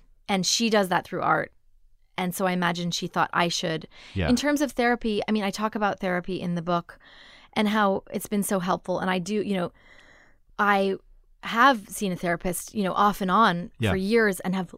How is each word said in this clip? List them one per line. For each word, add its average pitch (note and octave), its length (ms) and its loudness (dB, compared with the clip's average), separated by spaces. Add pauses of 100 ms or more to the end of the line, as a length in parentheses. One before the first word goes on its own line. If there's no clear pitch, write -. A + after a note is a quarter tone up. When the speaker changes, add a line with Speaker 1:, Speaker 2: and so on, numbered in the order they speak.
(280)
Speaker 1:
And F#3+ 180 0
she A#3 240 2
does G3+ 180 4
that F3 160 0
through - 180 -8
art. D#3+ 300 0 (640)
And F3+ 180 -4
so F#3+ 120 -2
I F3+ 60 0
imagine F3 400 0
she F3 160 -4
thought - 240 0
I F3 160 2
should. E3 400 -4 (260)
Speaker 2:
Yeah. F#3 140 2
Speaker 1:
In B3 80 4
terms C#4+ 260 2
of C4+ 100 0
therapy, A#3+ 560 0
I G#3+ 40 0
mean, G#3+ 100 0
I G3 80 -2
talk G#3+ 240 -4
about G#3 260 0
therapy F3+ 400 -4
in F3 140 -4
the E3+ 80 -4
book F3 360 -4 (540)
and G#3+ 160 2
how G3+ 440 2
it's - 160 -6
been G3+ 140 0
so G3 180 0
helpful. F3+ 400 -4
And F#3 100 -2
I F#3 80 0
do, F#3 160 -6
you G3+ 200 -2
know, F3 180 -4 (840)
I G3 380 2 (460)
have A3+ 460 4
seen F#3+ 240 -4
a E3+ 40 -6
therapist, E3+ 580 -4
you G#3 100 -2
know, F3 80 0
off G3+ 280 2
and F#3+ 100 -2
on F3+ 480 2
Speaker 2:
Yeah. G#3 120 2
Speaker 1:
for F#3+ 60 2
years G3+ 440 2
and F3+ 140 -2
have F#3 240 -4